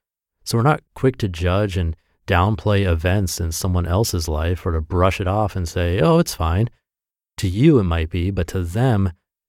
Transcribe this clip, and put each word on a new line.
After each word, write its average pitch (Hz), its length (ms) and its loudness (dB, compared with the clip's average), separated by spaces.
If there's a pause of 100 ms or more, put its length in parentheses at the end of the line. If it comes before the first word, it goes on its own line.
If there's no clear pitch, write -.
(440)
so - 160 -2
we're 113 40 2
not 147 200 0 (100)
quick 131 240 0
to 107 100 -4
judge 90 480 -2
and 85 200 -2 (320)
downplay 98 600 2
events 87 540 0
in 85 100 -2
someone 90 360 -2
else's 87 400 0
life 82 360 -2
or 87 100 -2
to 82 80 -2
brush 90 380 0
it 92 80 -2
off 101 280 -2
and 90 120 -4
say, 87 320 -2
"Oh, 165 200 4
it's - 160 -2
fine." 87 340 0 (680)
To 101 100 -4
you, 123 320 4
it 98 60 2
might 82 260 -2
be, 87 180 -2
but 95 200 -2
to 95 140 -4
them, 98 500 0 (360)